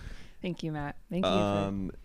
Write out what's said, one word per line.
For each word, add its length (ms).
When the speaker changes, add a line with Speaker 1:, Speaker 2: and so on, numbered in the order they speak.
Speaker 1:
<laughs> 240
Thank 220
you, 80
Matt. 240
Thank 140
you 60
for 60
Speaker 2:
Um, 540